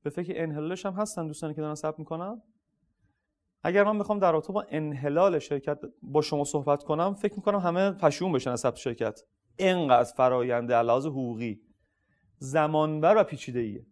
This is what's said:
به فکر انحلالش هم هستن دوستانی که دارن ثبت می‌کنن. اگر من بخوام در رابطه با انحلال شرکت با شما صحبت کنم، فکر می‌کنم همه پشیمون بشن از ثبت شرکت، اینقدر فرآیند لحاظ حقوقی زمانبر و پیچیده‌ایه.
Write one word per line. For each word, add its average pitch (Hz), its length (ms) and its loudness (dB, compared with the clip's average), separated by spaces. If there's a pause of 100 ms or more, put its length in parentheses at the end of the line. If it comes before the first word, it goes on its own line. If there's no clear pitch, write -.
به 147 80 -4
فکر 180 260 -6
انحلالش 165 500 -6
هم 190 60 -4
هستن 185 340 -4
دوستانی 156 280 -8
که 156 60 -8
دارن 151 140 -4
ثبت 156 240 -6
می‌کنن. 175 440 -10 (1200)
اگر 190 220 4
من 214 140 2
بخوام 202 200 -2
در 180 140 4
رابطه 160 200 -2
با 202 160 -4
انحلال 151 720 0
شرکت 147 420 -4 (220)
با 147 200 0
شما 147 220 -2
صحبت 143 380 0
کنم، 170 320 0
فکر 202 200 -4
می‌کنم 202 240 0
همه 180 320 2
پشیمون 175 420 2
بشن 131 180 0
از 120 100 -4
ثبت 123 160 0
شرکت، 113 480 -6 (320)
اینقدر 151 560 4
فرآیند 123 600 2
لحاظ 117 340 4
حقوقی 120 540 -6 (760)
زمانبر 156 760 2
و 208 80 4
پیچیده‌ایه. 120 680 -6